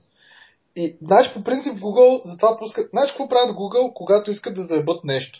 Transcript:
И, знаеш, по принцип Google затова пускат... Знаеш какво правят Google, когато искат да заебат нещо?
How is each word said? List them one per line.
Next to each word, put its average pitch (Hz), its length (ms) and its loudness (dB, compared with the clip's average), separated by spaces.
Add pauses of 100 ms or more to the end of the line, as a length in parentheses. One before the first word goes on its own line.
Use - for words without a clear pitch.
(760)
И, 170 260 -6
знаеш, 196 320 4
по 208 100 -12
принцип 269 300 -4
Google 240 520 4
затова 202 320 0
пускат... 214 320 -8
Знаеш 277 220 0
какво 277 180 -8
правят 247 260 2
Google, 233 380 -2
когато 208 380 0
искат 202 240 -8
да 185 80 -10
заебат 165 400 -2
нещо? 135 360 -6